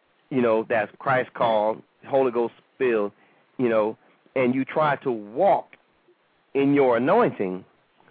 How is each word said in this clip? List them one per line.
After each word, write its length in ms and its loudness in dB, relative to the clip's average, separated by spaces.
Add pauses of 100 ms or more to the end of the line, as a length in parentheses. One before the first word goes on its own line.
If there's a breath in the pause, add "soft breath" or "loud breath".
(300)
you 100 -2
know, 280 2
that's 220 -2 (100)
Christ 340 -2
called, 480 0 (240)
Holy 240 2
Ghost 240 -4 (240)
filled, 340 0 (460 soft breath)
you 100 0
know, 280 0 (400 soft breath)
and 180 0
you 100 -2
try 320 -2
to 140 -6
walk 640 -2 (800)
in 200 2
your 220 4
anointing, 680 0 (460)